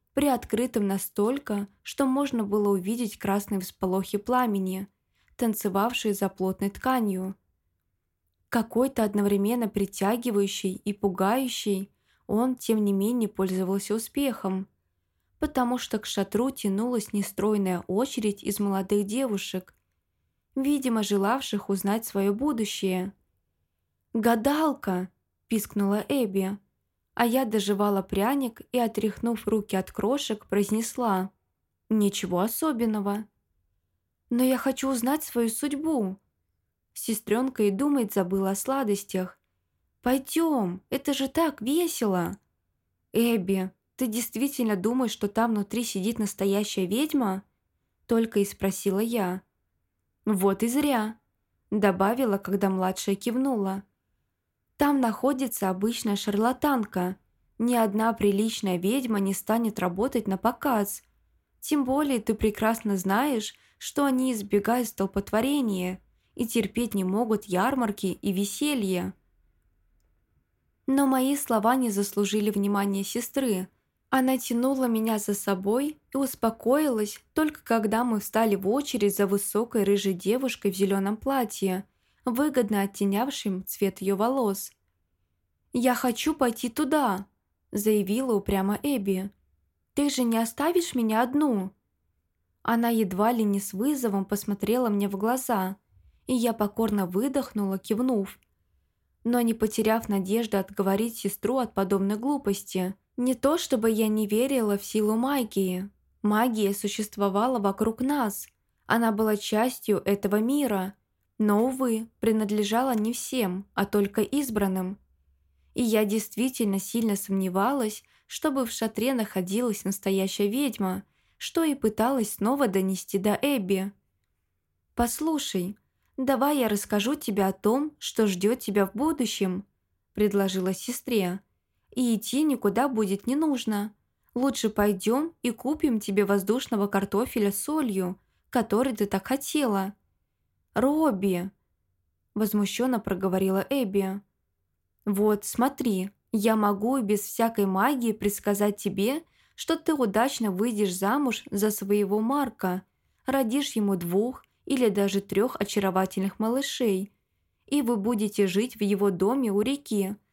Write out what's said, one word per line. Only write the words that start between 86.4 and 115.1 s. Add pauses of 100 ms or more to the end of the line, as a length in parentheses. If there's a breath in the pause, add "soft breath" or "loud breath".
туда", (460)
заявила
упрямо
Эбби. (640)
"Ты
же
не
оставишь
меня
одну?" (920)
Она
едва
ли
не
с
вызовом
посмотрела
мне
в
глаза, (500)
и
я
покорно
выдохнула,
кивнув. (880)
Но
не
потеряв
надежды
отговорить
сестру
от
подобной
глупости. (220)
Не
то
чтобы
я
не
верила
в
силу
магии. (320)
Магия
существовала
вокруг
нас. (400)
Она
была
частью
этого
мира — (460)
но,
увы, (100)
принадлежала
не
всем,
а
только
избранным. (720)